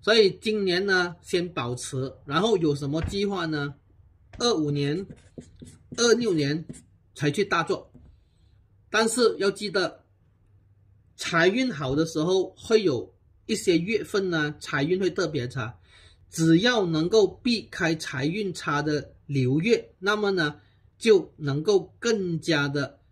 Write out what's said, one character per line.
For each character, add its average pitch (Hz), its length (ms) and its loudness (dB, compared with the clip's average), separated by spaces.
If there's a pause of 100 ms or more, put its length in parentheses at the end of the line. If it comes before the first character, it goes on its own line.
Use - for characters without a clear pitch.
所 214 120 2
以 214 160 6 (100)
今 214 240 -2
年 180 220 0
呢， 180 340 2
先 175 320 -2
保 123 220 -4
持， 131 360 -6 (140)
然 143 160 -2
后 220 160 4
有 160 180 2
什 143 140 -6
么 156 140 -2
计 202 240 -2
划 190 180 -4
呢？ 147 300 -4 (640)
二 240 160 2
五 151 160 0
年、 147 360 -2 (920)
二 233 160 6
六 233 180 0
年 151 320 0 (500)
才 147 160 -2
去 196 140 0
大 175 180 -2
做。 - 300 -6 (960)
但 220 180 2
是 220 300 2
要 196 140 0
记 202 200 -8
得， 180 320 -2 (1120)
财 170 320 0
运 247 220 0
好 143 240 -4
的 160 120 0
时 160 120 -6
候 185 380 0
会 226 260 2
有 131 320 -2 (300)
一 - 100 -2
些 185 220 2
月 196 260 0
份 196 280 -2
呢， 151 280 -2
财 143 260 -4
运 185 140 0
会 190 120 0
特 175 180 -2
别 139 180 -4
差。 120 320 -8 (520)
只 165 300 4
要 226 260 2
能 165 200 0
够 208 200 6
避 214 440 -2
开 165 240 0
财 139 300 -8
运 185 300 -4
差 147 260 -4
的 147 320 -4 (140)
流 135 340 0
月， 214 380 0
那 202 180 0
么 208 140 0
呢， 175 320 -2 (340)
就 202 400 4
能 147 260 -4
够 185 360 0
更 185 420 -2
加 147 260 0
的 143 340 -6 (120)